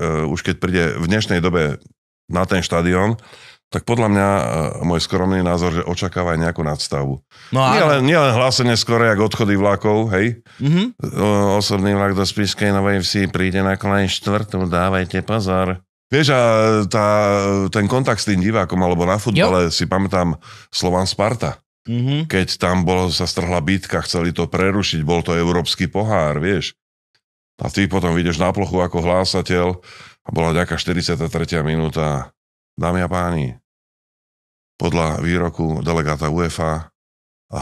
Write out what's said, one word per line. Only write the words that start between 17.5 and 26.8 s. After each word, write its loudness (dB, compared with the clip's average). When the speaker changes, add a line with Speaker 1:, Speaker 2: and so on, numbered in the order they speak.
Speaker 1:
ten 0
kontakt 0
s -2
tým 2
divákom, 0
alebo 2
na 2
futbale, 2
Speaker 3:
Jo. -4
Speaker 1:
si -2
pamätám 0
Slovan 0
Sparta. -2
Speaker 2:
Mhm. -2
Speaker 1:
Keď 0
tam 0
bolo, 0
sa -2
strhla -2
bitka, -2
chceli -2
to -2
prerušiť, -2
bol 2
to -2
európsky 0
pohár, 0
vieš. -2